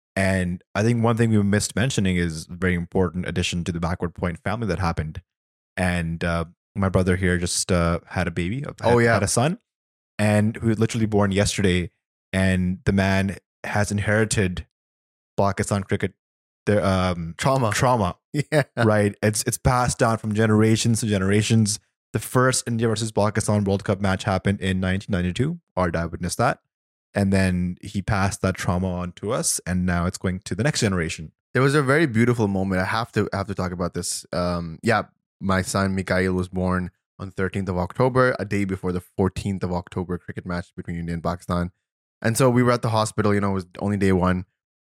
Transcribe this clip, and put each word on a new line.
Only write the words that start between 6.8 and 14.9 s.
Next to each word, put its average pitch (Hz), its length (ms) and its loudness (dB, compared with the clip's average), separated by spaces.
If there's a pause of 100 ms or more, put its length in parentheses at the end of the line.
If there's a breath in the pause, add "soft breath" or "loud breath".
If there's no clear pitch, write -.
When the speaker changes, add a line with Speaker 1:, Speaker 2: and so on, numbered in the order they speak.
Speaker 1:
brother 92 280 4
here 90 200 2
just, - 340 -4
uh, 85 360 2
had 87 200 -4
a 85 40 -4
baby, 90 340 -6
uh, - 60 -10 (100)
had, 113 120 4
Speaker 2:
Oh, 120 40 6
yeah. 117 160 4
Speaker 1:
had 101 80 2
a 98 60 0
son, 156 320 0 (580)
and 104 400 2
who 117 120 0
was 107 100 2
literally 110 260 0
born 101 260 2
yesterday. 92 600 0 (420)
And 92 520 2
the 98 80 2
man 98 440 2 (260)
has 104 280 -2
inherited 104 720 0 (720)